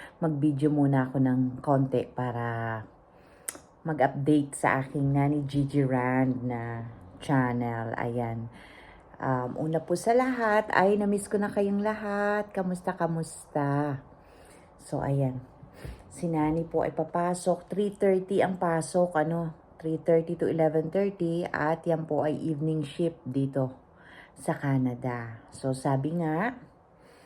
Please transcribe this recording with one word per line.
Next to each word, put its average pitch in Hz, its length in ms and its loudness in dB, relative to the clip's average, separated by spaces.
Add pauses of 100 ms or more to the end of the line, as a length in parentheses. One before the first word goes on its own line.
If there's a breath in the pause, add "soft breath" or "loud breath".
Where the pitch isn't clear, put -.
(200 loud breath)
mag-video 151 480 2
muna 139 400 4
ako 131 80 -6
ng 131 240 4 (240)
konti 135 400 2
para 117 800 -4 (1040 loud breath)
mag-update 143 640 2
sa 131 320 2
aking 139 320 0
Nani 143 320 2
Gigi 139 320 0
Rand 127 640 2
na 117 480 -6 (320)
channel. 120 720 0
Ayan. 117 560 -4 (640 loud breath)
Um, 127 400 -2
una 160 240 0
po 175 160 -2
sa 196 160 2
lahat, 233 640 2
ay, 202 240 6
na-miss 202 240 0
ko 208 160 -2
na 202 80 0
kayong 202 320 0
lahat. 208 720 -2
Kamusta, 180 400 -2
kamusta? 147 1080 -2 (840 loud breath)
So, - 160 -6
ayan. 135 400 0 (720 loud breath)
Si - 160 -4
Nani 160 400 0
po 160 160 0
ay 160 80 -2
papasok. 175 760 -2
Three 202 280 -2
thirty 190 480 2
ang 185 160 -2
pasok, 175 560 0
ano, 160 400 0 (240)
three 160 240 -2
thirty 165 320 4
to 139 160 0
eleven 160 400 2
thirty. 180 560 0
At 160 400 -2
yan 160 160 0
po 151 240 0
ay 151 80 0
evening 156 480 -2
shift 165 400 -4
dito 135 480 -2 (640 loud breath)
sa - 160 -4
Canada. 127 960 -2
So, - 240 -4
sabi 143 480 0
nga, 170 320 -2 (720 loud breath)